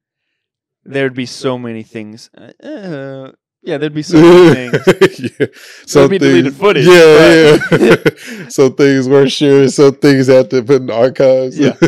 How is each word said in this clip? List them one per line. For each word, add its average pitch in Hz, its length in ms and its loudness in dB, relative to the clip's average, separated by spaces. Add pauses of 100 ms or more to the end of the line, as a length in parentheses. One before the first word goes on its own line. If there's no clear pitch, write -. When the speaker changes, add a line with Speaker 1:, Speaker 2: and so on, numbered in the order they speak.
(840)
Speaker 1:
there'd 135 300 -6
be 127 100 -8
so 127 320 -8
many 113 260 -14
things. 110 540 -18
Uh, - 280 -20
uh, 135 640 -16 (300)
yeah, 165 160 -8
there'd 151 160 -6
be 151 100 -10
Speaker 2:
<laughs> 180 100 -10
Speaker 1:
so 156 80 4
many 165 560 4
things. - 420 -2 (200)
Speaker 2:
Yeah. 135 80 -4 (380)
Some - 160 -2
Speaker 1:
There'd 139 100 2
be 196 60 -2
deleted 135 360 0
Speaker 2:
things, - 40 -20
Speaker 1:
footage, 165 280 0
Speaker 2:
yeah, 160 720 4 (120)
Speaker 1:
but 151 120 -2
Speaker 2:
yeah. 190 680 -4
<laughs> - 20 -20
Some 131 260 -2
things 135 340 0
weren't 139 220 2
shared. 139 400 0
Some 139 240 2
things 135 320 0
have 131 220 2
to 131 140 -4
put 131 180 0
in 127 80 -12
archives. 131 680 -2
Speaker 1:
Yeah, 131 160 -2 (120)